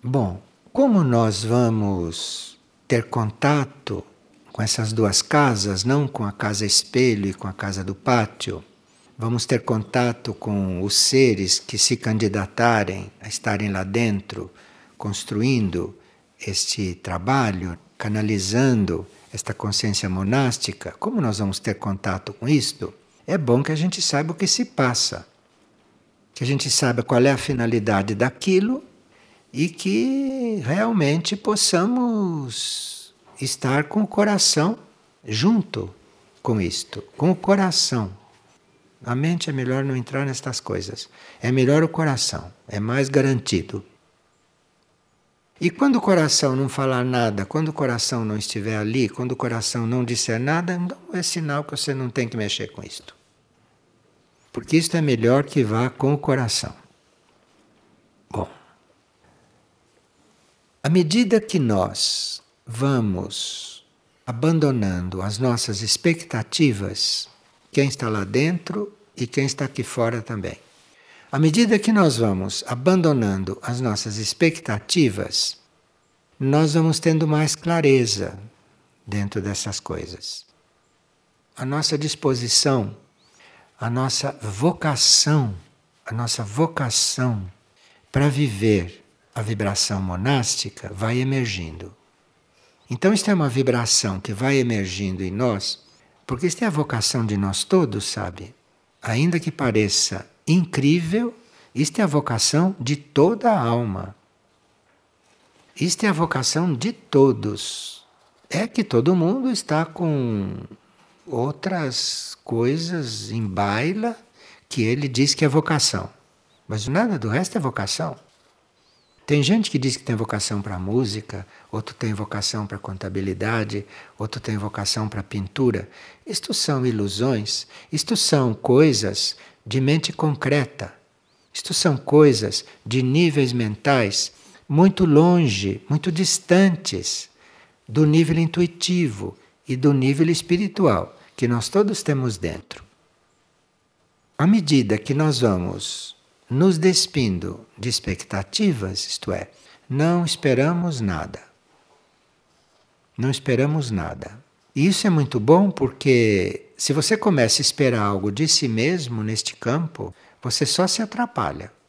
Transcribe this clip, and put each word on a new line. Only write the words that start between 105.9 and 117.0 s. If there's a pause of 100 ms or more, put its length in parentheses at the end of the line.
é
a
vocação
de
todos. (440)
É
que
todo
mundo
está
com (720)
outras
coisas
em
baila (520)
que
ele
diz
que
é
vocação. (580)
Mas
nada